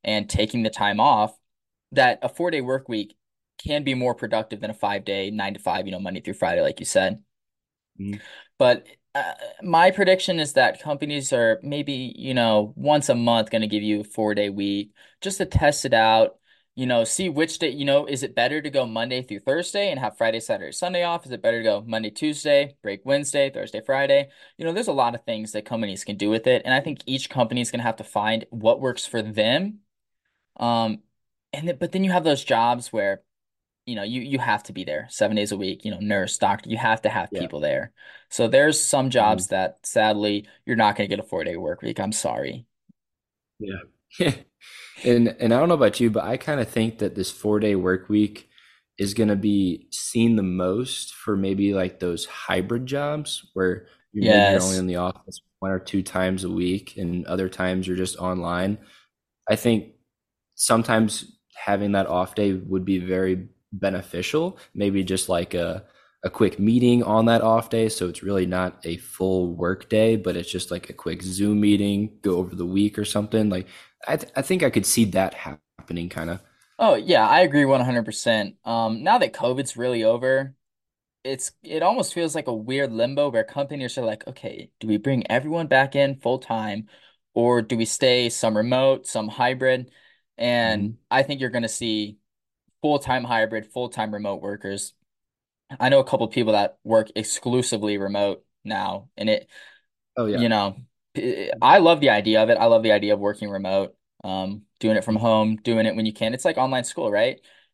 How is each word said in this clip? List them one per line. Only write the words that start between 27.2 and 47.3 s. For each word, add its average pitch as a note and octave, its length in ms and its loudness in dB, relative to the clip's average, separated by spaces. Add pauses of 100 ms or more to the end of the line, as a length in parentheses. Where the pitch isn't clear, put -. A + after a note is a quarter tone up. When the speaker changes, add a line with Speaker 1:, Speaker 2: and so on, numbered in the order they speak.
Speaker 1:
company B2 320 0
is A#2+ 100 -4
gonna A#2+ 120 -6
have A#2 140 -2
to G#2+ 60 -16
find A2 460 -2
what A#2 320 2
works B2+ 240 -4
for A#2 160 -4
them. A2+ 580 -2 (800)
Um, A2+ 420 0 (520)
and C#3+ 120 -10
th-, E3+ 160 -6
but E3+ 120 -6
then F#3+ 120 0
you F#3+ 80 0
have F3+ 120 2
those D3+ 200 0
jobs A#2+ 500 0
where, G2 300 -2 (640)
you A#2+ 80 -8
know, G2+ 80 -8
you, A#2+ 180 -6
you C3+ 160 -4
have A2 260 -2
to - 80 -18
be F#2 120 -10
there D2+ 260 -6
seven G#2+ 260 0
days G#2 160 -2
a G2+ 60 -4
week, F#2+ 260 -6
you G#2+ 60 -6
know, F#2+ 100 -8
nurse, G2+ 380 -2
doctor, - 320 0
you A2 80 -4
have A2+ 240 0
to G#2+ 80 0
have F#2+ 220 -6
Speaker 2:
Yeah. F#2 100 -6
Speaker 1:
people D#2 180 -8
there. C#2+ 320 -4 (380)
So A#2 180 0
there's C#3+ 320 4
some C3+ 300 0
jobs G#2+ 380 2
Speaker 2:
Mm-hmm. G2 80 -4
Speaker 1:
that F#2 280 -2
sadly G#2 640 0 (160)
you're B2 120 -4
not G#2+ 200 4
gonna G2+ 120 -2
get G2 120 -4
a G2+ 40 -8
four-day E2+ 340 -6
work E2+ 240 -6
week. - 180 -6
I'm G#2 120 -2
sorry. C2+ 540 -4 (920)
Speaker 2:
Yeah. G2 180 -10 (420)
<laughs> E3+ 120 2 (720)
And, A#2+ 360 4
and A#2 140 2
I B2 60 4
don't D#3+ 80 4
know F3 60 4
about B2+ 260 4
you, A#2+ 120 4
but G#2 120 0
I A2+ 140 -2
kinda C#3+ 260 -2
think A2+ 360 -2
that G2+ 160 -2
this F#2+ 160 -4